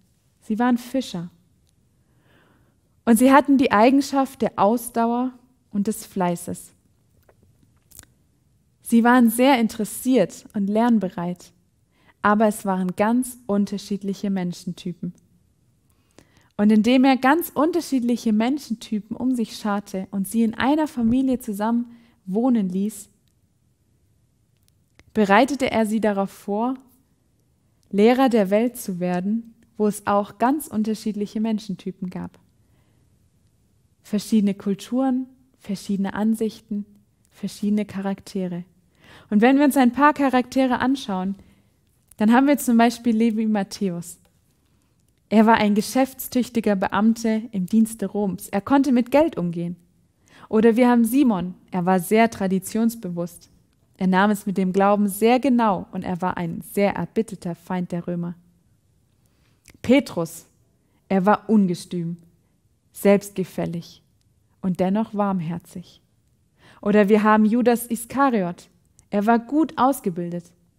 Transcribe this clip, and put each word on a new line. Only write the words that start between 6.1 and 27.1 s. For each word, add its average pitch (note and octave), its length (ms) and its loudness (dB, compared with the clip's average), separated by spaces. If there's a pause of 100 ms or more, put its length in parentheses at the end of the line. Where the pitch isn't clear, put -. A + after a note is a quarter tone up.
Sie A#3 240 2
waren A#3+ 240 6
sehr B3 300 2
interessiert A3 960 -2
und G3+ 120 -4
lernbereit, G3 840 -2 (680)
aber G#3+ 240 4
es G#3+ 180 -2
waren F#3 320 -2
ganz A#3+ 500 0
unterschiedliche G3+ 840 -4
Menschentypen. F3+ 840 -8 (1400)
Und G#3 140 2
indem A#3 340 4
er C4+ 120 4
ganz C#4 360 0
unterschiedliche B3+ 800 -2
Menschentypen A3 840 -4
um B3+ 180 -2
sich A3+ 220 -6
scharte G3+ 540 -6
und G3 180 -4
sie A3+ 140 0
in A3 120 0
einer D4+ 320 0
Familie B3 520 0
zusammen A#3 580 -4 (280)
wohnen G#3+ 440 0
ließ, G3 400 -6 (2000)
bereitete A#3 580 2
er A3 160 0
sie G#3+ 140 -2
darauf G3 300 -2
vor, A3 440 -6 (1160)